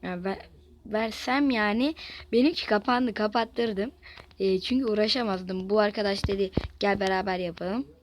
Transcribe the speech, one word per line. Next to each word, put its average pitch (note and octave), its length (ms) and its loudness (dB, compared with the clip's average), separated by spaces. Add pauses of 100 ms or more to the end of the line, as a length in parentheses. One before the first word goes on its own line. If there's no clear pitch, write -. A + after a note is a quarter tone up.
Yani F3+ 220 -8
ver-, F#3+ 240 -6 (380)
versem A3+ 640 0
yani A#3 440 2 (380)
benimki C4 340 4
kapandı, B3 480 2
kapattırdım. A3 760 -2 (500)
E, F#3+ 200 2
çünkü B3+ 260 0
uğraşamazdım. G3+ 840 0
Bu G#3+ 100 4
arkadaş G3+ 460 0
dedi G3 240 0 (300)
gel G3+ 200 2
beraber F#3+ 380 0
yapalım. F3+ 480 -4 (160)